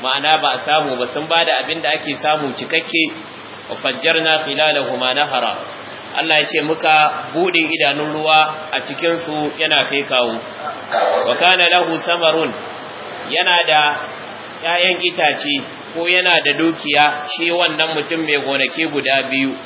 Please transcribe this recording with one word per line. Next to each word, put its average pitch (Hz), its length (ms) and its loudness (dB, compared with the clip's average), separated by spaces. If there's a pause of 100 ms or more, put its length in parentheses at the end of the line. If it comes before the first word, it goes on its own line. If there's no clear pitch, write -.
ma'ana 139 380 2
ba 143 100 2
a 127 60 -2 (100)
samu 147 320 2
ba, 123 80 -2
sun 147 200 -6
ba 165 180 4
da 135 180 0
abin 160 180 -4
da 151 140 0
ake 151 240 -4
samu 151 340 0
cikakke. 160 680 -2 (460)
Wa 110 60 -6
fajjarna 156 680 2
khilalahuma 135 720 0
nahara, 131 400 0 (540)
Allah 156 320 2
ya 147 60 0
ce 156 160 0
muka 156 720 2
buɗe 165 320 2
idanun 151 480 0
ruwa 156 560 2
a 131 80 -2
cikinsu 151 800 -2
yana 151 240 2
kai 139 240 -2
kawo. 120 320 0 (880)
Wa - 80 2
kana 180 320 4
lahu 165 320 2
samarun, 160 480 2 (800)
yana 175 280 2 (100)
da 151 140 6 (840)
ƴaƴan 175 400 2
itace 151 500 0 (380)
ko 170 160 -2
yana 180 320 4
da 143 160 2
dukiya, 147 720 2
shi 170 240 -2
wannan 160 400 0
mutum 160 320 -2
mai 147 160 2
gonaki 135 480 -2
guda 135 400 0
biyu. 135 240 0 (120)